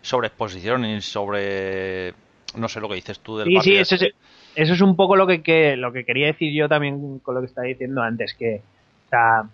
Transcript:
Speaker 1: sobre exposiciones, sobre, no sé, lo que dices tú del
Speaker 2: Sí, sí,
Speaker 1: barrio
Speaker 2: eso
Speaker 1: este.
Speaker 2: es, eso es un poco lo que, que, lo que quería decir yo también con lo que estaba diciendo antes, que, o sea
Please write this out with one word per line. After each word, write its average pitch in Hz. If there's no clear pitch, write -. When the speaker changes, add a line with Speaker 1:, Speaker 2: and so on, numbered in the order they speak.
Speaker 1:
sobre 120
exposiciones, 107
sobre, 95
no 113
sé, 113
lo 107
que 101
dices 95
tú 110
del 107
Speaker 2:
Sí, 175
sí, 196
Speaker 1:
barrio 196
Speaker 2:
eso 185
Speaker 1:
este. 185
Speaker 2:
es, -
eso 160
es 175
un 190
poco 190
lo 190
que, 175
que, 156
lo 123
que 123
quería 131
decir 156
yo 147
también 143
con 127
lo 127
que 127
estaba 127
diciendo 127
antes, 113
que, 110
o -
sea 113